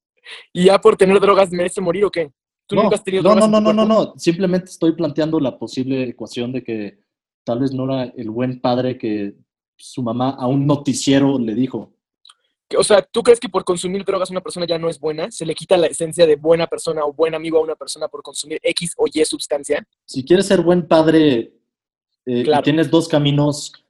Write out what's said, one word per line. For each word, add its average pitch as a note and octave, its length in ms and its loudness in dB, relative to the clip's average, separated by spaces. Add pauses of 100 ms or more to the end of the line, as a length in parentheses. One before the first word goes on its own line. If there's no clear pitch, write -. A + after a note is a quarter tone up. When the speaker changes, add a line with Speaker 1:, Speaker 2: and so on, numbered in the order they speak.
(520)
Speaker 1:
¿Y F3+ 120 0
ya F#3+ 160 6
por G#3+ 160 6
tener F#3+ 240 4
drogas G3 320 4
merece F3+ 280 -4
morir F3+ 240 0
o F#3 60 0
qué? D#3 220 -6 (340)
¿Tú - 80 -6
Speaker 2:
No, G3 80 4
Speaker 1:
nunca G#3+ 140 2
has - 80 -8
tenido F#3+ 180 -2
Speaker 2:
no, F3+ 80 4
Speaker 1:
drogas G#3+ 180 6
Speaker 2:
no, G#3+ 100 4
Speaker 1:
en G#3+ 60 2
tu G#3+ 80 4
Speaker 2:
no, - 0 - (120)
no, A3 100 2
Speaker 1:
cuerpo? F#3+ 200 0
Speaker 2:
no, - 40 -20
simplemente F3+ 520 -2
estoy E3 220 0
planteando D#3+ 460 -2
la C3+ 180 -2
posible B2+ 460 -6
ecuación A#2+ 500 -8
de B2+ 120 -8
que G#2+ 340 -10 (460)
tal A#2 160 -4
vez C3 120 -2
no B2+ 120 -4
era C3 320 -4
el A#2 120 -10
buen B2 320 -4
padre B2+ 380 -2
que G#2 380 -6 (400)
su - 260 -12
mamá B2 280 -2
a C3 180 -6
un C#3 180 0
noticiero C#3 720 0
le A2 160 -4
dijo. A#2+ 380 -4 (760)
Speaker 1:
Que, - 80 -4
o - 60 2
sea, G3+ 200 4
¿tú A3+ 200 -4
crees A#3 160 6
que A3+ 100 -10
por F#3+ 140 -4
consumir F#3 420 -4
drogas F#3 260 -4
una F#3 100 -6
persona F3+ 260 -8
ya E3 100 -2
no E3 120 -4
es D#3+ 100 -6
buena? D#3 320 -4
¿Se - 160 -8
le D#3+ 80 -4
quita F#3 220 0
la E3+ 100 4
esencia E3 400 0
de D3+ 80 4
buena E3 320 2
persona D#3 380 -6
o C#3+ 80 -4
buen D#3+ 240 0
amigo D#3+ 220 -2
a - 40 4
una D#3 140 -6
persona D3+ 320 -10
por C#3+ 160 -14
consumir D3 360 -12
X E3+ 360 -4
o D#3 100 0
Y D#3 180 0
sustancia? D3 600 -4 (180)
Speaker 2:
Si C3 200 -8
quieres F#3 220 2
ser F#3+ 160 2
buen F3 260 2
padre, D#3 500 4
eh, A2+ 140 -6 (880)
y - 20 -4
Speaker 1:
Claro. C#3+ 220 0
Speaker 2:
tienes D3+ 260 0
dos E3 160 2
caminos, D3 640 0 (180)